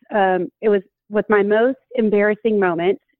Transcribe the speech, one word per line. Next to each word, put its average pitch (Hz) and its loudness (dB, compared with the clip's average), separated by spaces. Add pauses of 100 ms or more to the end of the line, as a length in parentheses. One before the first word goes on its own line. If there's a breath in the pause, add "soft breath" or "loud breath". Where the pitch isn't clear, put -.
(120)
Um, 185 0 (100)
it 220 -2
was 202 2 (280)
with 208 -2
my 208 2
most 220 0 (160)
embarrassing 208 0
moment. 175 -2 (220)